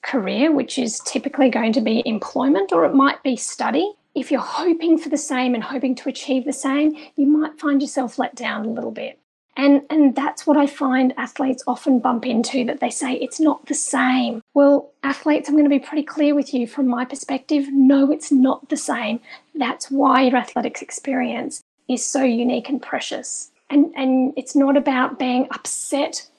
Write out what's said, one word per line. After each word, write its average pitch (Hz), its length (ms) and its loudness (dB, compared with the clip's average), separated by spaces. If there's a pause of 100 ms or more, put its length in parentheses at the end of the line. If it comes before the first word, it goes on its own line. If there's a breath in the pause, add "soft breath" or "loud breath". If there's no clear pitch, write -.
career, 220 500 -2
which 269 280 -2
is 233 220 -4
typically 269 500 0
going 226 240 0
to 240 80 2
be 220 240 0
employment 269 640 0
or 339 140 4
it - 80 2
might 269 280 4
be 254 140 0
study, 285 560 -4 (220)
if 254 160 -6
you're 269 100 0
hoping 330 560 0
for - 140 -6
the 285 80 -2
same 254 360 0
and 226 80 -2
hoping 262 340 -2
to - 120 -8
achieve 262 380 -4
the 277 80 -4
same, 302 420 0 (200 loud breath)
you 277 100 2
might 302 340 2
find 285 220 2
yourself 262 360 -4
let - 160 -4
down 214 300 -6
a 226 60 -4
little 233 200 -6
bit. - 280 -12 (360)
And, 285 360 6
and 294 260 4
that's - 300 -4
what 294 100 6
I 285 100 4
find 262 520 0
athletes 262 480 -4
often 254 320 2
bump 233 260 0
into, 240 400 0
that 247 160 -4
they 247 80 -2
say, 254 280 -4
"It's - 220 -8
not 302 280 2
the 294 80 -4
same." 254 680 0 (140)
Well, 285 360 4 (120)
athletes, 302 440 -2
I'm 294 120 2
gonna 294 100 6
be 277 100 4
pretty 302 260 -4
clear 294 300 0
with 285 200 -2
you 247 120 0
from 262 220 -2
my 247 160 0
perspective, 277 680 -4
no, 277 400 6
it's 302 220 -2
not 262 380 2
the 302 80 -2
same. 233 420 -4 (340 loud breath)
That's 269 360 -6
why 269 320 2
your 254 160 2
athletics 226 420 -6
experience 254 800 -6 (260)
is 254 160 -2
so 269 200 -2
unique 240 480 0
and 254 100 -4
precious. - 720 -10 (180)
And, 294 260 2
and 262 440 0
it's - 180 -4
not 277 220 4
about 269 400 0
being 254 320 -2
upset - 760 -6 (120)